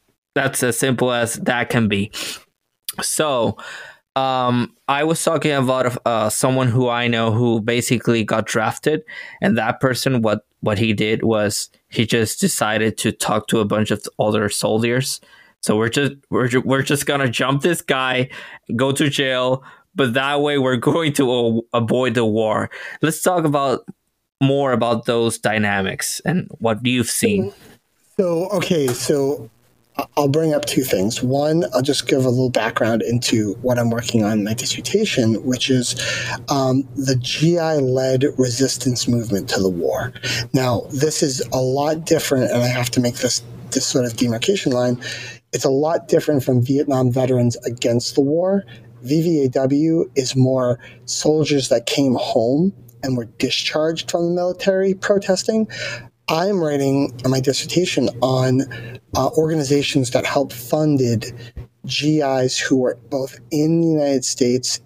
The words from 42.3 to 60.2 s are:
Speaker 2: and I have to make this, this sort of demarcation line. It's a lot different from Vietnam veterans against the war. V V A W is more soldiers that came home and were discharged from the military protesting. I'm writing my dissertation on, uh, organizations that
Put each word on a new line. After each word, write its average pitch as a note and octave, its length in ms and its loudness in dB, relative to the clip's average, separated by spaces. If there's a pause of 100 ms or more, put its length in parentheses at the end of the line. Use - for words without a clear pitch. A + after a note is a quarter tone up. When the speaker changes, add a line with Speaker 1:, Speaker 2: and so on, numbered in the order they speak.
Speaker 2:
and A#2+ 100 2
I B2 60 2
have B2 240 -2
to - 80 0
make A#2+ 160 0
this, - 260 -2 (300)
this - 140 -2
sort B2 200 0
of A#2 120 -6
demarcation B2+ 540 0
line. B2 280 0 (540)
It's C#3 120 -2
a C#3+ 40 4
lot D3+ 380 0
different D3+ 360 2
from B2+ 200 2
Vietnam C3+ 480 2
veterans B2 540 2
against A#2 500 -2
the D3 60 4
war. F3+ 420 2 (400)
V D3 180 0
V D#3+ 240 2
A B2+ 40 2
W C#3+ 640 2
is C3 200 -2
more B2+ 440 2 (260)
soldiers D3 640 0
that A#2 180 2
came C3+ 280 2
home C#3 560 2 (320)
and C3 140 -2
were A#2 80 -4
discharged - 840 -2
from E3+ 160 0
the E3+ 80 0
military F#3+ 580 0
protesting. G3+ 720 0 (640)
I'm F#3 300 2
writing C#3 680 0
my C3 140 2
dissertation C#3+ 680 0 (120)
on, C3 400 2 (540)
uh, C3 200 2
organizations C#3+ 760 2
that A#2+ 140 2